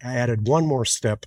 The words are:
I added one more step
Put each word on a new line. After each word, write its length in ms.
I 140
added 320
one 180
more 200
step 420